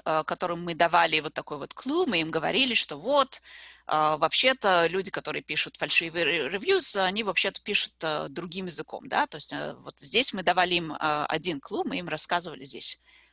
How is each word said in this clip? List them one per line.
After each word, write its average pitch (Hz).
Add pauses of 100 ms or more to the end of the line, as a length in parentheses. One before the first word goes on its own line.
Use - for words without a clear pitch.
э, 156
которым 170
мы 170
давали 165
вот 147
такой -
вот 139
клю, 330
мы 185
им 160
говорили, 170
что -
вот, 269 (460)
э, 156
вообще-то 185
люди, 175
которые 151
пишут -
фальшивые 165
ре-, 147
ревьюз, 294
они 196
вообще-то 190
пишут, -
э, 156
другим 175
языком, -
да, 294
то -
есть, -
э, 147
вот -
здесь -
мы 190
давали 180
им, 165
э, 151
один 175
клю, -
мы 180
им 175
рассказывали 160
здесь. - (320)